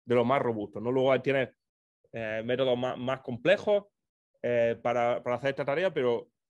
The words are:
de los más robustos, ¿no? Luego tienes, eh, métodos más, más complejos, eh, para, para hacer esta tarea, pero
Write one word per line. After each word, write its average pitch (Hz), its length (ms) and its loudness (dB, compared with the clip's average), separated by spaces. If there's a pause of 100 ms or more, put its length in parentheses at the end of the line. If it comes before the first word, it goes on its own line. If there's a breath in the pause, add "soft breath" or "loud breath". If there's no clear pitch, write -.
de 120 120 0
los 120 100 4
más 135 160 2
robustos, 110 400 -4
¿no? 120 100 -2
Luego 131 300 4
tienes, 135 280 0 (640)
eh, 110 320 -6
métodos 127 320 2
más, 123 200 -4
más 127 240 -4
complejos, 196 640 0 (560)
eh, 117 400 2
para, 120 420 0
para 123 120 -2
hacer 139 160 -2
esta 139 140 -4
tarea, 170 280 -2
pero 123 360 0 (200)